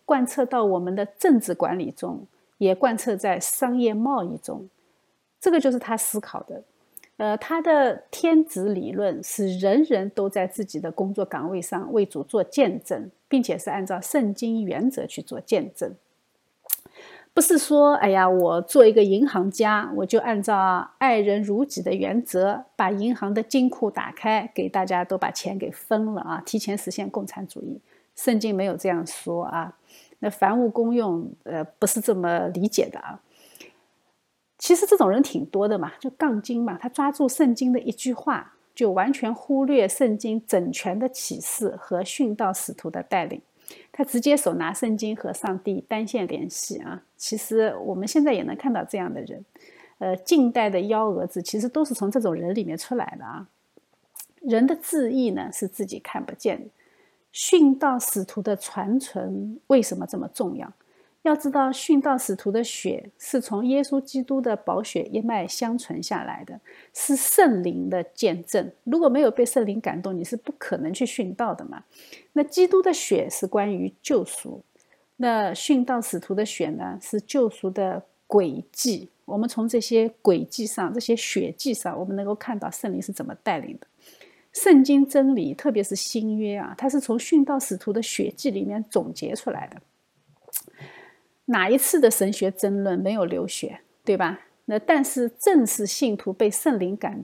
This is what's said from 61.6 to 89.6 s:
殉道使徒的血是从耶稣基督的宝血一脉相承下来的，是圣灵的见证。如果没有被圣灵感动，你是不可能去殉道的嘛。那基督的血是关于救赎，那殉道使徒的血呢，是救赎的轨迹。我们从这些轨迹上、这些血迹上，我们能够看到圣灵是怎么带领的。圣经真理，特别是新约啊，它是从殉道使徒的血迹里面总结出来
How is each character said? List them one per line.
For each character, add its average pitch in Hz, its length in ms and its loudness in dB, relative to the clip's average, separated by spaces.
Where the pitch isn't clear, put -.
殉 277 320 4
道 269 160 2
使 202 160 -4
徒 196 160 -4
的 226 140 0
血 - 520 -6
是 - 240 -2
从 220 240 -4
耶 269 160 2
稣 269 200 0
基 269 200 -4
督 269 200 -2
的 233 160 0
宝 185 260 -4
血 170 220 -4
一 - 160 -4
脉 220 260 -2
相 226 320 -4
承 170 240 -8
下 - 220 -6
来 - 180 -10
的， - 180 -18
是 - 220 -2
圣 262 480 4
灵 175 260 -2
的 180 140 -2
见 175 420 -2
证。 - 240 -2
如 254 160 0
果 330 100 6
没 262 120 2
有 262 100 4
被 240 160 2
圣 240 180 0
灵 202 160 -4
感 175 220 -4
动， 190 160 -6
你 170 60 -6
是 233 120 -8
不 285 220 -10
可 - 200 -4
能 170 140 -4
去 240 140 -2
殉 190 300 -6
道 214 180 -2
的 - 120 -12
嘛。 - 180 -16
那 294 100 2
基 359 240 2
督 381 160 6
的 370 100 2
血 - 380 0
是 - 160 -4
关 208 260 0
于 185 300 -4
救 226 220 2
赎， - 400 -12
那 220 360 0
殉 254 300 2
道 247 160 0
使 190 180 -4
徒 190 160 -6
的 208 100 0
血 170 260 -4
呢， 185 300 -8
是 - 200 -4
救 247 280 2
赎 - 220 -6
的 190 320 -4
轨 175 460 2
迹。 196 360 -4
我 202 140 -6
们 233 100 0
从 226 200 -2
这 226 120 0
些 226 280 2
轨 180 220 4
迹 - 240 -8
上、 190 260 -4
这 226 60 -4
些 233 160 0
血 175 420 -2
迹 269 160 -2
上， 180 240 -6
我 175 80 -6
们 196 120 -4
能 202 100 -4
够 208 80 -2
看 208 240 -6
到 - 100 -6
圣 196 240 -6
灵 180 80 -4
是 196 120 -8
怎 - 120 -10
么 - 80 -10
带 170 160 -2
领 - 200 -12
的。 - 60 -20
圣 311 300 8
经 277 260 6
真 269 280 4
理， 156 180 -2
特 - 160 -2
别 214 140 2
是 196 100 -6
新 214 420 -4
约 208 200 -2
啊， - 200 -10
它 269 120 -2
是 277 100 2
从 247 180 0
殉 277 280 4
道 269 160 0
使 196 160 -4
徒 202 160 -4
的 226 100 -2
血 208 340 -4
迹 277 140 -2
里 196 140 -2
面 208 260 -4
总 - 240 -2
结 - 220 -6
出 - 140 -8
来 - 180 -8